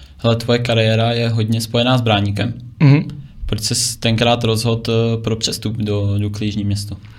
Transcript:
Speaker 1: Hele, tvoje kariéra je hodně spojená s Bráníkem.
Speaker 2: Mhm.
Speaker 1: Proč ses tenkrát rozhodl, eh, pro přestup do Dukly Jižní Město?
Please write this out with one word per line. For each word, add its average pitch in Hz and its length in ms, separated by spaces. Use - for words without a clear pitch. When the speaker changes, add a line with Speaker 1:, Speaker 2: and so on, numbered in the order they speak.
Speaker 1:
Hele, 117 120
tvoje 120 240
kariéra 113 520
je 117 180
hodně 113 320
spojená 120 360
s 120 40
Bráníkem. 104 520
Speaker 2:
Mhm. 147 240
Speaker 1:
Proč 110 160
ses - 360
tenkrát 120 460
rozhodl, 113 480
eh, 113 320
pro 113 120
přestup 110 420
do 104 400
Dukly 104 280
Jižní 104 180
Město? 101 340